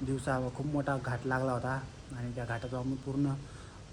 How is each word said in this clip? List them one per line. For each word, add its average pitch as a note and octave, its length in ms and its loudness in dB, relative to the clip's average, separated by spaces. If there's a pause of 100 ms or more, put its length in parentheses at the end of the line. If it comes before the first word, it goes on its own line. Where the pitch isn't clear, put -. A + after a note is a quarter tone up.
दिवसा C3 540 2
खूप C#3 100 -2
मोठा C#3+ 400 2
घाट B2 200 0
लागला C3 260 4
होता B2 280 2 (380)
आणि A#2+ 180 -2
त्या B2 100 -2
घाटाचा A#2+ 340 -2
आम्ही C3 160 0
पूर्ण C3+ 380 2 (600)